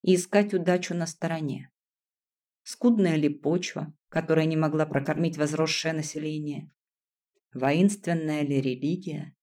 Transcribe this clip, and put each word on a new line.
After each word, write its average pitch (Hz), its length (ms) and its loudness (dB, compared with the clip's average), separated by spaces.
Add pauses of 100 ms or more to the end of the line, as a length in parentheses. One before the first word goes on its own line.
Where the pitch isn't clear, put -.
и 180 140 6
искать 208 360 2
удачу 180 420 0
на 170 120 -2
стороне? 160 640 -6 (920)
Скудная 202 520 4
ли 151 140 2
почва, 156 640 -4 (160)
которая 160 340 2
не 160 140 0
могла 156 260 2
прокормить 156 540 -2
возросшее 160 560 -2
население? 151 760 -6 (840)
Воинственная 156 880 2
ли 139 180 2
религия 147 840 -4